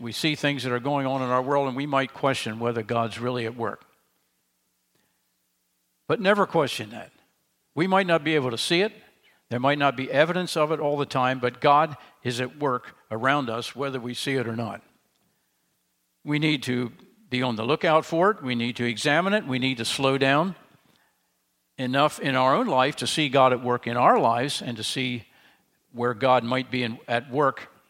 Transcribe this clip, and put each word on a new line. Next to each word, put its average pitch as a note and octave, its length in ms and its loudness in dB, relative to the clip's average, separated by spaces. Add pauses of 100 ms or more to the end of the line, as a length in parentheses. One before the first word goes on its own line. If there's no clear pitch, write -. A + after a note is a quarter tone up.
we A#2 120 -8
see D#3 220 -2
things C#3+ 280 -2
that B2 100 -2
are B2 80 -2
going C#3 260 -2
on C3 140 -2
in B2+ 80 -2
our B2+ 140 2
world, C#3 260 0
and B2 80 -6
we C#3 80 -4
might C3+ 300 -2
question B2+ 440 -2
whether A#2 240 -2
God's A2+ 380 -4
really B2 240 -4
at A#2 100 -6
work. A#2 300 -8 (2250)
But D#3+ 140 -2
never G3 240 4
question B2+ 420 -2
that. G#2 240 -16 (600)
We E3 120 0
might F#3+ 200 2
not E3 180 2
be D#3 100 0
able C3 160 0
to A#2 60 -6
see E3+ 240 0
it. A3 140 0 (560)
There A#2+ 100 -2
might C#3+ 180 2
not C#3 160 2
be C3 160 -6
evidence E3+ 460 2
of D#3 160 2
it D3+ 80 -4
all D3 160 0
the C#3+ 80 -2
time, C3 340 0
but B2 220 -4
God D3 380 4 (240)
is B2 180 -4
at B2+ 160 -6
work C3+ 400 -4 (140)
around B2+ 400 0
us, A#2 260 -8
whether C3 240 -6
we A#2+ 140 -10
see C3+ 220 -4
it A#2+ 120 -2
or A2+ 80 -4
not. A2 240 -6 (1500)
We D3 120 0
need D3+ 240 0
to B2 280 -4 (380)
be B2+ 140 -2
on B2 140 -2
the A2 100 -4
lookout D#3+ 400 2
for F3 240 2
it. G3+ 120 -4
We B2+ 120 -4
need A#2+ 220 -4
to A#2+ 100 -2
examine D3 480 0
it. G#3 120 -2
We C3 120 -2
need C3 180 -2
to A#2 80 -4
slow C3+ 320 0
down C#3+ 380 2 (1200)
enough C3+ 420 0
in C#3 160 -2
our C3 200 4
own A#3+ 120 0
life C#3 300 2
to B2+ 100 -4
see D3+ 220 0
God C3 240 6
at B2 100 -2
work B2 240 -2
in A#2+ 120 -2
our G3 200 6
lives B2 440 0
and A#2+ 160 -6
to A2 40 -8
see B2 440 -6 (680)
where A#2+ 220 -2
God B2+ 280 4
might B2 280 -4
be B2+ 120 -2
in, A#2 240 -6
at B2+ 240 -2
work C3+ 400 0 (200)